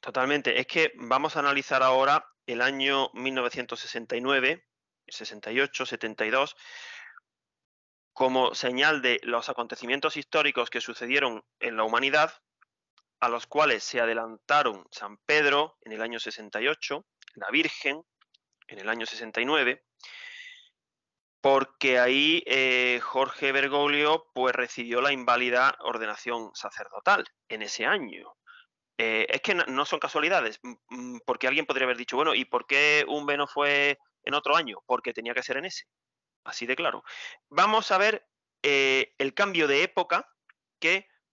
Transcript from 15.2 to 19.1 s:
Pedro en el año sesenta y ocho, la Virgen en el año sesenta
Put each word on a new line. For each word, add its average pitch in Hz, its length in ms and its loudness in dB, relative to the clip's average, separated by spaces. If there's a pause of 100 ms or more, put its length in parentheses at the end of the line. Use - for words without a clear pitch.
Pedro 147 540 2
en 110 120 -14
el 110 100 -6
año 117 180 -6
sesenta 107 420 -8
y 127 60 2
ocho, 147 380 -4 (280)
la 98 160 -8
Virgen 156 540 -2 (640)
en 104 100 -18
el 98 100 -8
año 113 160 -2
sesenta 110 360 -8